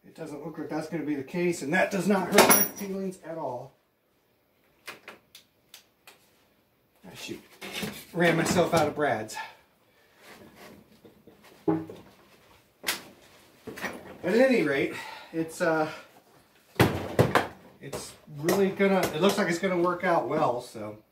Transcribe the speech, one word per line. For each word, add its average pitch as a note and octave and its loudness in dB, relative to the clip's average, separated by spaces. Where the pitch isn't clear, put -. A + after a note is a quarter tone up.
it - -20
doesn't D3+ -12
look D#3+ -10
like D3 -8
that's D#3 -6
gonna D#3 -4
be D3 -2
the C3+ -4
case, F3 -2
and C#3 -4
that F#3 2
does F#3 0
not F#3+ 2
hurt - 6
my G3+ 6
feelings F#3+ -8
at E3 -10
all. C3+ -8
Ah, - -18
shoot. - -12
Ran E3+ 4
myself E3+ 4
out D#3 6
of C#3+ -4
brads. A2+ 0
But E3 2
at F3+ 0
any B3 6
rate, D3 0
it's, D#3+ -6
uh, D#3+ 2
it's - -12
really F#3 2
gonna, G3 4
it D#3 -2
looks G3 4
like G3 2
it's E3+ 0
gonna F#3 0
work F3 2
out E3+ 2
well, - 0
so. G#2+ -12